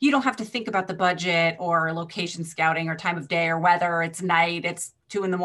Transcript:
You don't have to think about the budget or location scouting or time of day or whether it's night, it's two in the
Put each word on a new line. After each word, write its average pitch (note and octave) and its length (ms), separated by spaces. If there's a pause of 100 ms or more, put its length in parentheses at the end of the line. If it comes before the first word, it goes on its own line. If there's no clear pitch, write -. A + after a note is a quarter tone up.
You C#4+ 100
don't C4+ 140
have - 120
to A3 100
think A3+ 220
about F#3+ 200
the F#3 60
budget E3+ 640
or E3 340
location E3+ 520
scouting D#3+ 440
or D#3+ 80
time F3 220
of D3 100
day E3+ 200
or E3 100
whether F3 440
it's E3 200
night, E3+ 420
it's E3+ 300 (160)
two G3+ 120
in F#3+ 80
the F3+ 140